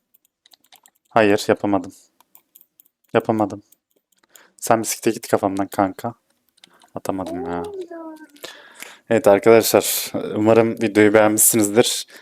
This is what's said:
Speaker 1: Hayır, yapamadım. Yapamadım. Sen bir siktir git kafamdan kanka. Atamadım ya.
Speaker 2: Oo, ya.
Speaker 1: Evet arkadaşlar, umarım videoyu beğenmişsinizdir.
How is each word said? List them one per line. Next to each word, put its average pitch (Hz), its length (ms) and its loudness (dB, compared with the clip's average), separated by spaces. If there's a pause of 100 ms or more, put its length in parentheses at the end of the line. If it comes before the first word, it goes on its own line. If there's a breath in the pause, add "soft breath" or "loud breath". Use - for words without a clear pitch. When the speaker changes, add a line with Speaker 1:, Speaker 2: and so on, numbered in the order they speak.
(1080)
Speaker 1:
Hayır, 107 400 2
yapamadım. 98 440 -2 (1200)
Yapamadım. 107 480 -2 (960 soft breath)
Sen 113 260 0
bir 104 40 -6
siktir - 280 -4
git - 140 -14
kafamdan 98 380 -2
kanka. 98 480 -4 (800 soft breath)
Atamadım 90 560 -10
ya. 87 120 -8
Speaker 2:
Oo, 403 100 -12 (180)
ya. 330 160 -18 (1040 loud breath)
Speaker 1:
Evet 113 160 2
arkadaşlar, 107 840 4 (220)
umarım 113 380 2
videoyu 104 420 2
beğenmişsinizdir. 107 920 2 (160 loud breath)